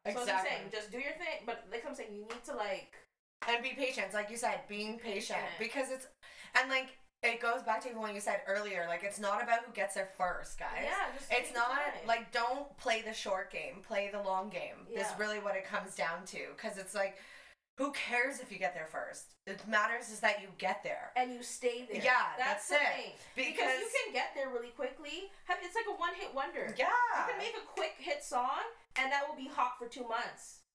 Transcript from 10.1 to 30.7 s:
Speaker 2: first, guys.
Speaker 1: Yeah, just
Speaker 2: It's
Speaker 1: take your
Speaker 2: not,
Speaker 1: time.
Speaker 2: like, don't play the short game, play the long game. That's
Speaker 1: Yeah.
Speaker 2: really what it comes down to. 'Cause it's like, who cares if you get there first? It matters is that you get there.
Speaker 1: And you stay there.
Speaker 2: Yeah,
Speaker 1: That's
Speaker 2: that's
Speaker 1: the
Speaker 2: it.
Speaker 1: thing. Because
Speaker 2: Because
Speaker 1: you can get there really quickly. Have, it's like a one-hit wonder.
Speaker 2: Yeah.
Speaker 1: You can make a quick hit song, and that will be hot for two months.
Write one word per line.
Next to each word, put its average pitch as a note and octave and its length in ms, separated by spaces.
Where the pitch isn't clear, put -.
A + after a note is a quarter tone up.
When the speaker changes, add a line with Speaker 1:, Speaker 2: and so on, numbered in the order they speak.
Speaker 2:
first, F3+ 420
guys. - 260
Speaker 1:
Yeah, F#4+ 280
just - 180
Speaker 2:
It's B3 180
Speaker 1:
take B3 60
your A#3+ 140
Speaker 2:
not, - 20
Speaker 1:
time. - 120
Speaker 2:
like, A3+ 260
don't B3 460
play A3+ 240
the G#3+ 100
short G3 400
game, F3 300
play G3+ 260
the G3+ 140
long F#3+ 260
game. - 460
That's G3+ 160
Speaker 1:
Yeah. - 80
Speaker 2:
really G#3+ 200
what G3+ 160
it F#3+ 100
comes F#3+ 300
down F3+ 320
to. - 300
'Cause G#3 220
it's - 160
like, G3 240
who C#4+ 160
cares B3 480
if - 100
you F#3+ 80
get F3+ 140
there D#3+ 140
first? - 480
It G3 220
matters A3 400
is G#3+ 120
that G#3 200
you G3 160
get F#3 260
there. - 320
Speaker 1:
And B3+ 200
you A#3+ 80
stay A#3+ 420
there. A3 180
Speaker 2:
Yeah, B3 360
Speaker 1:
That's C#4 300
Speaker 2:
that's - 0
Speaker 1:
the C#4+ 80
Speaker 2:
it. C#4 180
Speaker 1:
thing. G#3+ 180
Because C4 240
Speaker 2:
Because C4 240
Speaker 1:
you A4+ 80
can C#4+ 100
get - 200
there C4+ 140
really A#3+ 220
quickly. D4+ 600
Have, F4+ 180
it's F4 140
like A4 100
a G4+ 60
one-hit F4+ 400
wonder. C4 460
Speaker 2:
Yeah. C#4 100
Speaker 1:
You B4 60
can A#4+ 60
make A4+ 180
a - 100
quick - 320
hit D4 260
song, C4+ 380
and C4+ 160
that C#4+ 160
will D4+ 80
be C4 120
hot B3 300
for A#3+ 100
two B3+ 200
months. - 540